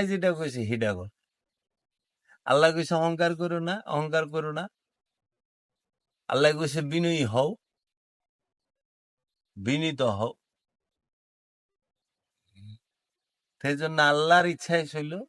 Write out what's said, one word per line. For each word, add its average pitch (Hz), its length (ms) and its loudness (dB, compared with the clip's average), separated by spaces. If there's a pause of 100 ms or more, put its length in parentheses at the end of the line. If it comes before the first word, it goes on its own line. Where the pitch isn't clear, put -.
যেটা 185 280 0
কইছে 147 320 -6
সেটা 113 280 0
কর। 92 160 -10 (1400)
আল্লাহ 147 260 6
কইছে 165 240 -2
অহংকার 165 400 2
করো 170 240 -4
না, 170 160 -4 (100)
অহংকার 156 440 -2
করো 151 220 -6
না। 156 120 -8 (1700)
আল্লাহ 147 280 6
কইছে 156 240 -2
বিনয়ী 165 440 0
হও, 127 240 2 (2000)
বিনীত 135 440 -2
হও। 110 300 0 (3250)
সেই 143 160 0
জন্য 160 240 -2
আল্লাহর 160 460 4
ইচ্ছায় 165 400 -2
চইল, 151 260 -8 (160)